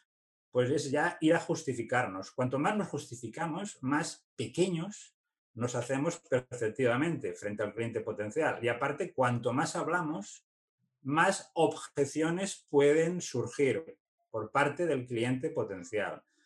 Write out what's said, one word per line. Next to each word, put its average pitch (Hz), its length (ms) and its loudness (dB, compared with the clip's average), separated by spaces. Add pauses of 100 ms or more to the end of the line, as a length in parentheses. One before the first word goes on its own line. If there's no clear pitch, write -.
(500)
pues 123 200 2
es 147 200 0
ya 156 300 0
ir 160 140 6
a 165 60 4
justificarnos. 113 920 -2
Cuanto 127 280 0
más 190 160 2
nos 202 140 0
justificamos, 156 920 -6
más 151 440 -2 (100)
pequeños 175 760 -2 (400)
nos 120 200 -4
hacemos 135 460 -2
perceptivamente 123 1120 0
frente 104 280 -6
al 101 120 -4
cliente 113 260 -4
potencial. 110 640 -2
Y 117 40 2
aparte, 143 440 -2
cuanto 120 400 2
más 165 240 0
hablamos, 165 680 -4 (560)
más 170 500 2
objeciones 160 1160 0
pueden 156 500 6
surgir - 800 0 (320)
por 107 200 -6
parte 143 360 2
del 131 200 0
cliente 127 440 -2
potencial. 95 720 -4 (240)